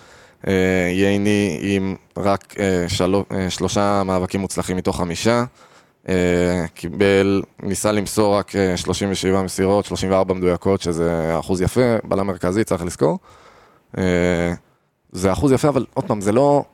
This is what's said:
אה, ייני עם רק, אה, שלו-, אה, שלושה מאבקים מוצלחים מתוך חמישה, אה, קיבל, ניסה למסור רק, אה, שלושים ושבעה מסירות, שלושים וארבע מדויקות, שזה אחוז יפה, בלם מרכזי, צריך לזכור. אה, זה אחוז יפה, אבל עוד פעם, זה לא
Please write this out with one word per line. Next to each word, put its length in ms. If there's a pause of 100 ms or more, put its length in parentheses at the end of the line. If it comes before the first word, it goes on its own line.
(480)
אה, 60 (400)
ייני 680
עם 340 (220)
רק, 420
אה, 300
שלו-, 420
אה, 180
שלושה 560
מאבקים 360
מוצלחים 360
מתוך 200
חמישה, 460 (640)
אה, 640
קיבל, 680 (220)
ניסה 280
למסור 440
רק, 200
אה, 220
שלושים 340
ושבעה 320
מסירות, 420
שלושים 260
וארבע 220
מדויקות, 480
שזה 580
אחוז 220
יפה, 420
בלם 240
מרכזי, 360
צריך 200
לזכור. 360 (800)
אה, 560 (580)
זה 200
אחוז 200
יפה, 160
אבל 260
עוד 120
פעם, 160
זה 100
לא 320 (100)